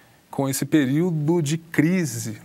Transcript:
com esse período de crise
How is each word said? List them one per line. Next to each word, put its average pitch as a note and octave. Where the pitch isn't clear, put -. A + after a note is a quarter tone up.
com C#3
esse C3+
período D#3
de D3+
crise D3